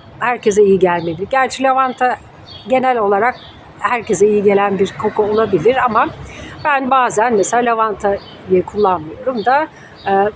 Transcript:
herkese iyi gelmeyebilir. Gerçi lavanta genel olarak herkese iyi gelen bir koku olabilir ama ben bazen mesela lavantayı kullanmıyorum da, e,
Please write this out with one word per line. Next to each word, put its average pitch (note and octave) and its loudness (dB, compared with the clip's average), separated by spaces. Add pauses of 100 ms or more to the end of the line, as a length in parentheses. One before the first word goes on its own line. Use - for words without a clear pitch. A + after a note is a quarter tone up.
(180)
herkese G#3+ 0
iyi G3 6
gelmeyebilir. F3 0
Gerçi C4 0
lavanta C4 0 (520)
genel B3+ 2
olarak G#3 2 (440)
herkese G#3+ 0
iyi G#3 2
gelen G3 2
bir F#3+ -2
koku G#3+ -2
olabilir G#3+ 2
ama B3 0 (560)
ben C4+ 0
bazen A#3+ 2
mesela A#3+ 0
lavantayı G3+ -2
kullanmıyorum G3 -2
da, C#4+ 2 (400)
e, G3 2